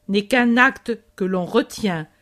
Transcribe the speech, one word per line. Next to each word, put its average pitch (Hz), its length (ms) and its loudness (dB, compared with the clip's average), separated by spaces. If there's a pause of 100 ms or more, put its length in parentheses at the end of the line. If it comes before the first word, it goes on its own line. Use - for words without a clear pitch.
n'est 202 180 0
qu'un 240 320 2
acte 254 340 2 (240)
que 196 80 -4
l'on 185 220 -2
retient, 196 600 -2 (160)